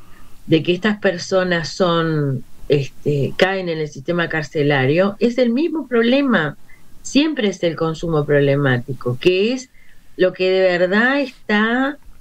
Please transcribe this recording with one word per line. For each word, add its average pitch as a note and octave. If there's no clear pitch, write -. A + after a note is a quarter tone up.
de -
que E3
estas G#3
personas F3+
son, D#3+
este, C#3
caen F#3
en D#3+
el D3+
sistema E3
carcelario, D3+
es A#3+
el B3
mismo D#4
problema. A#3
Siempre C#4
es -
el E3
consumo D#3+
problemático, C#3
que F#3+
es B3+
lo F3+
que F#3
de F#3+
verdad F#3+
está, B3+